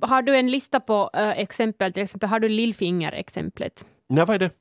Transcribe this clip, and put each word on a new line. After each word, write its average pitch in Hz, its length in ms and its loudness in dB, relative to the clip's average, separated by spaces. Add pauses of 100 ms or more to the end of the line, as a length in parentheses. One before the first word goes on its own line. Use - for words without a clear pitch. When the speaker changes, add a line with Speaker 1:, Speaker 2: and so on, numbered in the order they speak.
Speaker 1:
har 262 200 2
du 262 140 4
en 254 140 4
lista 262 300 0
på, 208 340 0
eh, 214 160 0
exempel? 202 600 -2
Till 196 100 -4
exempel, 196 260 -4
har 220 120 0
du 220 80 2
lillfinger-exemplet? 185 1400 -2 (220)
Speaker 2:
Nej, 156 180 4
vad 220 80 2
är 196 40 0
det? 185 120 0 (100)